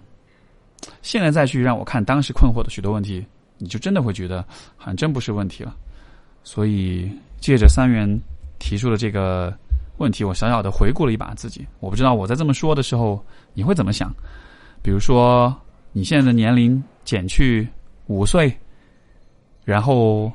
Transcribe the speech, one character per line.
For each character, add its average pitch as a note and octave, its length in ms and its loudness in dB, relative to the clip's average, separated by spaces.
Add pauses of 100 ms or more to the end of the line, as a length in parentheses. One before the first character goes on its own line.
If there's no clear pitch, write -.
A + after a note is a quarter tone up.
(1000)
现 A3 220 -4
在 D#3 80 2
再 D3 160 2
去 B2+ 160 -2
让 B2 140 0
我 G#2 60 -10
看 A2+ 220 -2
当 C#3 180 0
时 - 120 -4
困 B2+ 180 6
惑 A#2 100 0
的 A#2 60 -2
许 G#2 140 -8
多 G2+ 100 -2
问 G#2+ 100 -4
题， G2 220 -8 (320)
你 F#2+ 100 -12
就 G#2+ 120 -8
真 F#3+ 160 -2
的 F3 80 0
会 A2 100 -2
觉 F2+ 160 -8
得 F2+ 160 -6 (320)
好 - 80 -20
像 G2+ 100 -8
真 D#3 160 -2
不 C3+ 80 -4
是 A2+ 140 -6
问 G2+ 160 -4
题 A2+ 160 -14
了。 A2+ 100 -14 (720)
所 - 220 -2
以 F#2 440 -2 (300)
借 C#3 160 4
着 G#2+ 100 6
三 B2+ 220 6
元 A2 180 2 (520)
提 - 180 -4
出 A#2+ 140 -2
的 G#2+ 80 0
这 A2 120 -2
个 F#2 400 -2 (460)
问 - 160 -2
题， G#2+ 100 -6
我 F#2+ 120 -2
小 A2 160 0
小 A2+ 120 0
的 G2 80 -2
回 - 220 4
顾 D#3+ 140 0
了 A2+ 80 0
一 - 20 -2
把 - 160 -10
自 A#2 160 -12
己。 - 180 -14 (140)
我 G2 80 -8
不 G2 80 -4
知 B2 60 2
道 C3 100 4
我 G2 140 0
在 A2 80 0
这 D#3+ 100 -2
么 D3 80 2
说 D3+ 220 0
的 C#3 80 0
时 B2+ 120 -4
候， A2 300 -2 (300)
你 G2+ 80 -4
会 F#3 120 2
怎 B2+ 120 0
么 G2 40 -2
想？ - 240 -4 (680)
比 G2 80 0
如 G2+ 100 2
说， B2 560 4 (360)
你 G2 120 -4
现 D3 160 2
在 C3 60 4
的 B2 40 4
年 A#2 240 4
龄 B2 280 2 (240)
减 F#2+ 200 -4
去 A#2 400 2 (400)
五 G2+ 200 0
岁， D3+ 280 2 (1120)
然 G#2 160 0
后 A2 540 2